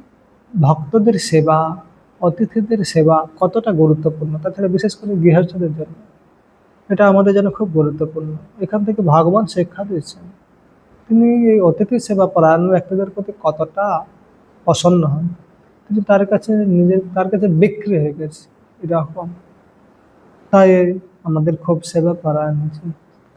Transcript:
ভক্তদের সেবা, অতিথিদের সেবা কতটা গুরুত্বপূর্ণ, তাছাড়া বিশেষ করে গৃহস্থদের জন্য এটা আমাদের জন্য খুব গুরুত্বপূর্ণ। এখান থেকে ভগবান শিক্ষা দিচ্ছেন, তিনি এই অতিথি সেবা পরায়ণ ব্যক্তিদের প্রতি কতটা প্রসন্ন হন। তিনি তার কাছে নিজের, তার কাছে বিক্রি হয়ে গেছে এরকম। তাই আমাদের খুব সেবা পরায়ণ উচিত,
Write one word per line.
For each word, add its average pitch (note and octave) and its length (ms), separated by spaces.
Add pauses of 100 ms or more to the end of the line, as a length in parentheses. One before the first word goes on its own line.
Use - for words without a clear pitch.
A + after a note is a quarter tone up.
(600)
ভক্তদের D#3 520
সেবা, D#3+ 640 (440)
অতিথিদের G#3 640
সেবা D#3+ 440 (120)
কতটা A3 320
গুরুত্বপূর্ণ, D#3 720
তাছাড়া F#3+ 240
বিশেষ F#3+ 280
করে G3+ 200
গৃহস্থদের F3 580
জন্য D#3 340 (840)
এটা G3+ 140
আমাদের G3 260
জন্য G3 180
খুব G#3 220
গুরুত্বপূর্ণ। D#3 600 (280)
এখান G#3 240
থেকে G#3+ 160
ভগবান E3+ 440
শিক্ষা F3 380
দিচ্ছেন, F#3 400 (840)
তিনি A#3 440
এই G#3+ 100
অতিথি G#3 380
সেবা F#3+ 280
পরায়ণ E3+ 420
ব্যক্তিদের F#3+ 400
প্রতি G3+ 220 (120)
কতটা D#3+ 640 (600)
প্রসন্ন F3 420
হন। D3+ 200 (600)
তিনি G#3 140
তার G3+ 240
কাছে G#3+ 300
নিজের, F#3 440 (140)
তার F#3 160
কাছে G3+ 180
বিক্রি F3+ 500
হয়ে D3+ 160
গেছে D3+ 360 (340)
এরকম। E3 460 (1200)
তাই F#3 480 (240)
আমাদের D#3 320
খুব E3 280
সেবা E3+ 300
পরায়ণ D3+ 520
উচিত, D#3+ 280 (440)